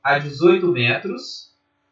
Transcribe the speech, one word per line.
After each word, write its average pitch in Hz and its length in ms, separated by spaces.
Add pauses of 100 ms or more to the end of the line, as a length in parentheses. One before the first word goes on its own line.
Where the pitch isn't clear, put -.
a 143 160
dezoito 175 540
metros - 840 (380)